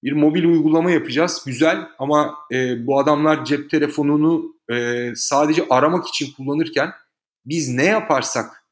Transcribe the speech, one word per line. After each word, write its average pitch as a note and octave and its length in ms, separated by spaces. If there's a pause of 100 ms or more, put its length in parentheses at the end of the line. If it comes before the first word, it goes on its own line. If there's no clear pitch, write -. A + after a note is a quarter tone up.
Bir C3+ 80
mobil D3+ 320
uygulama E3 480
yapacağız, D#3+ 540
güzel D#3 420 (120)
ama, D3 360 (180)
e, B2 340
bu C#3 120
adamlar D3+ 460
cep C#3+ 240
telefonunu, D3+ 840 (160)
e, A#2+ 440
sadece D3+ 540
aramak D#3 380
için C#3 240
kullanırken C#3+ 600 (540)
biz D3 240
ne B2+ 160
yaparsak D#3 840